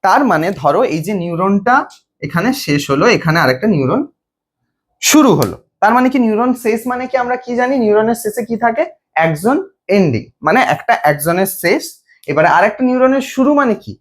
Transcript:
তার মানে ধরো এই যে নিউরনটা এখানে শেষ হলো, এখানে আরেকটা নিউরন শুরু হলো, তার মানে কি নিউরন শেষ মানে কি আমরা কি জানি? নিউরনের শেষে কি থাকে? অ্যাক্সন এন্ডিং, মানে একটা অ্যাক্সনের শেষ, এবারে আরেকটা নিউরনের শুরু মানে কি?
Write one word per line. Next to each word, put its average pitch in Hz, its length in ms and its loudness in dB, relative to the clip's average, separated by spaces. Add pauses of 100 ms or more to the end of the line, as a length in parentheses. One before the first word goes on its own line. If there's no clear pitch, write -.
তার 214 260 4
মানে 160 160 0 (140)
ধরো 147 200 2 (140)
এই 160 120 -4
যে 214 160 -4
নিউরনটা 190 520 0 (520)
এখানে 170 240 -2 (140)
শেষ 143 260 0
হলো, 143 140 2 (120)
এখানে 160 280 0
আরেকটা 131 300 0
নিউরন 147 260 0 (1080)
শুরু 285 280 6
হলো, 101 180 -2 (240)
তার 214 160 4
মানে 254 160 4
কি 277 140 0
নিউরন 220 240 0 (140)
শেষ 226 140 0 (120)
মানে 247 200 -6
কি 262 120 -2
আমরা 247 220 -2
কি 240 160 -8
জানি? 254 140 0 (100)
নিউরনের 220 380 2
শেষে 214 260 -6
কি 233 160 -4
থাকে? 233 200 -4 (320)
অ্যাক্সন 165 400 0 (400)
এন্ডিং, 139 260 0 (240)
মানে 226 140 2 (140)
একটা - 280 -2
অ্যাক্সনের 170 480 0 (120)
শেষ, 220 200 0 (480)
এবারে 156 260 2
আরেকটা 214 320 0
নিউরনের 262 360 2 (100)
শুরু 262 160 2 (100)
মানে 233 140 0 (100)
কি? 104 160 -12